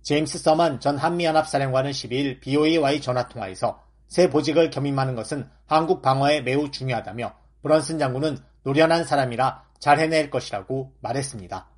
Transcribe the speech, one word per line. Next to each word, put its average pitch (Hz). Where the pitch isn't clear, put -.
제임스 151
서먼 156
전 143
한미연합사령관은 156
십이 127
일 139
비오에이와의 151
전화통화에서 120
새 175
보직을 156
겸임하는 135
것은 131
한국 156
방어에 139
매우 139
중요하다며 117
브런슨 156
장군은 139
노련한 160
사람이라 127
잘 147
해낼 160
것이라고 131
말했습니다. 110